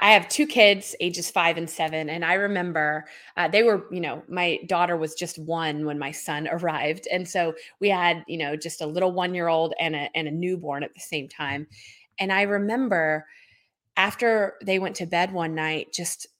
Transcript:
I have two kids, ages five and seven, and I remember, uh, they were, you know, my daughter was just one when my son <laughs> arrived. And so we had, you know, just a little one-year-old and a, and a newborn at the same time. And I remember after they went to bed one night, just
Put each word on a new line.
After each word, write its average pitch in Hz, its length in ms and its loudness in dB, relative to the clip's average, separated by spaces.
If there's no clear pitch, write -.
I 208 100 8
have 190 160 6
two 302 180 0
kids, 202 540 4
ages 175 300 -4
five 170 260 2
and 165 140 -6
seven, 160 400 -4
and 170 120 -6
I 170 120 2
remember, 175 720 0
uh, 170 100 2
they 202 140 6
were, 214 280 4
you 175 120 -4
know, 139 260 -4
my 175 380 0
daughter 175 320 2
was 156 160 -4
just - 240 -8
one 156 480 -2
when 147 120 -4
my 139 120 -6
son 151 380 -6
<laughs> - 40 -2
arrived. 160 580 -2
And 180 160 -2
so 170 280 -2
we 202 80 2
had, 175 400 2
you 170 80 -6
know, 151 200 -2
just 160 260 -8
a 156 40 -2
little 180 260 2
one-year-old 170 680 0
and 160 160 0
a, 147 180 -4
and 156 140 -2
a - 20 -6
newborn 156 520 -4
at - 100 -8
the - 80 -20
same 147 300 -8
time. 143 360 -6
And 190 100 0
I 190 120 4
remember 202 840 0
after 208 640 2
they 190 160 2
went 190 180 -4
to 180 80 -6
bed 180 300 0
one 165 200 -2
night, 156 380 -4
just - 340 -8